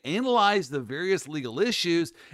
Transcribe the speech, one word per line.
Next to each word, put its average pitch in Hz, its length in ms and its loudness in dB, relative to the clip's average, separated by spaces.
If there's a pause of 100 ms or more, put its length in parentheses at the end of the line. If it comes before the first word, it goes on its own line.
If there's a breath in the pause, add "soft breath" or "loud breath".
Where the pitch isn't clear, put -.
analyze 202 640 2
the 143 100 -4
various 156 480 -2
legal 139 320 -6
issues, 170 540 0 (200 loud breath)